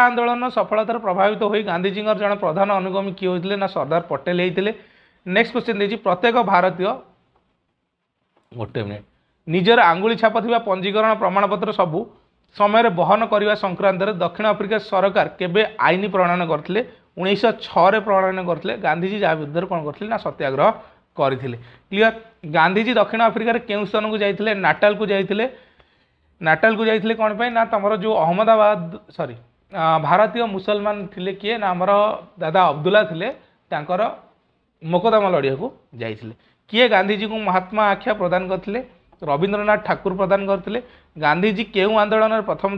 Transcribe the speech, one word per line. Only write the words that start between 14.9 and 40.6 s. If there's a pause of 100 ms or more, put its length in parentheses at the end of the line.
କେବେ (180)
ଆଇନ
ପ୍ରଣୟନ
କରିଥିଲେ? (360)
ଉଣେଇଶହ (100)
ଛଅରେ
ପ୍ରଣୟନ
କରିଥିଲେ.
ଗାନ୍ଧିଜୀ
ଯାହା
ବିରୁଦ୍ଧରେ
କ'ଣ
କରିଥିଲେ?
ନା,
ସତ୍ୟାଗ୍ରହ (480)
କରିଥିଲେ. (300)
କ୍ଲିୟର? (340)
ଗାନ୍ଧିଜୀ
ଦକ୍ଷିଣ
ଆଫ୍ରିକାରେ
କେଉଁ
ସ୍ଥାନକୁ
ଯାଇଥିଲେ?
ନାଟାଲକୁ
ଯାଇଥିଲେ. (960)
ନାଟାଲକୁ
ଯାଇଥିଲେ
କ'ଣ
ପାଇଁ?
ନା,
ତମର
ଯେଉଁ
ଅହମ୍ମଦାବାଦ, (320)
ସରି, (380)
ଆ, (140)
ଭାରତୀୟ
ମୁସଲମାନ
ଥିଲେ
କିଏ?
ନା,
ଆମର (480)
ଦାଦା
ଅବଦୁଲ୍ଲା
ଥିଲେ, (440)
ତାଙ୍କର (800)
ମୋକଦ୍ଦମା
ଲଢ଼ିବାକୁ (280)
ଯାଇଥିଲେ। (360)
କିଏ
ଗାନ୍ଧିଜୀଙ୍କୁ
ମହାତ୍ମା
ଆଖ୍ୟା
ପ୍ରଦାନ
କରିଥିଲେ? (440)
ରବୀନ୍ଦ୍ରନାଥ
ଠାକୁର
ପ୍ରଦାନ
କରିଥିଲେ। (380)